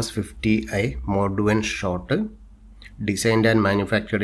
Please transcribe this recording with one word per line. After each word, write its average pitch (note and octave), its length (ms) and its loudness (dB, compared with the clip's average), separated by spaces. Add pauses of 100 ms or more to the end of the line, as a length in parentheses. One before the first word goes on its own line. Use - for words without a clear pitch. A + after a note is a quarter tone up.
എസ് - 160 -6
ഫിഫ്റ്റി A2 380 0 (260)
ഐ - 20 0 (320)
Modwen G#2 460 2 (160)
Short, F2+ 340 -4 (960)
designed A2 440 2
and A2 160 6
manufactured G2+ 560 0